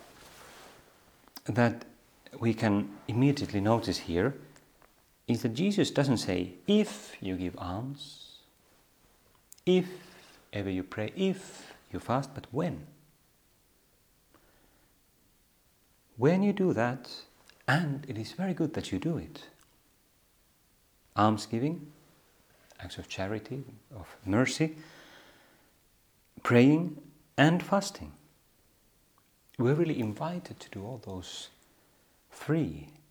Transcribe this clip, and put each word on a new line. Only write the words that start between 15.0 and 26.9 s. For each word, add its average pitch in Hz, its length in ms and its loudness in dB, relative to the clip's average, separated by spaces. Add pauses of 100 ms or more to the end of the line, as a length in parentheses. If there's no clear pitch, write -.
When 170 260 6
you 202 100 4
do 190 200 2
that, 123 500 -2 (440)
and 143 400 0
it 107 100 -6
is 110 160 -8
very 185 200 -2
good 156 200 -2
that - 180 -6
you 95 80 -2
do 160 180 -2
it, - 320 -12 (1700)
almsgiving, 113 760 2 (880)
acts - 180 -12
of - 100 -12
charity, 107 560 -6 (320)
of - 280 -16
mercy, 127 540 2 (1700)
praying 147 580 6 (360)